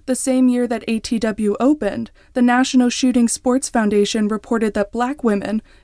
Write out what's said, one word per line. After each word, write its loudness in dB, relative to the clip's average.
The -2
same 2
year 0
that -4
A -2
T -4
W 0
opened, 0
the 0
National 4
Shooting 2
Sports -2
Foundation 0
reported -2
that -2
black -4
women -2